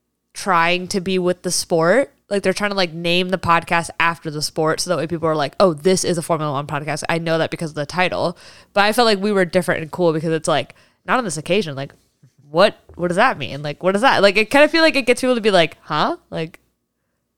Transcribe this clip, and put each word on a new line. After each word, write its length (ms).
trying 540
to 120
be 180
with 240
the 80
sport. 640
Like, 120
they're 100
trying 180
to, 60
like, 160
name 380
the 80
podcast 600
after 320
the 120
sport 380
so 100
that 80
way 80
people 220
are 80
like, 220
"Oh, 140
this 320
is 140
a 40
Formula 300
One 140
podcast. 420
I 100
know 200
that 120
because 200
of 60
the 100
title." 500
But 100
I 80
felt 140
like 120
we 140
were 140
different 360
and 80
cool 220
because 200
it's 160
like, 260
"Not 120
on 60
this 140
occasion." 360
Like, 200
what, 260
what 120
does 80
that 220
mean? 240
Like, 200
what 120
is 80
that? 200
Like, 140
I 80
kinda 240
feel 140
like 140
it 100
gets 160
people 140
to 40
be 100
like, 320
"Huh?" 340
Like, 300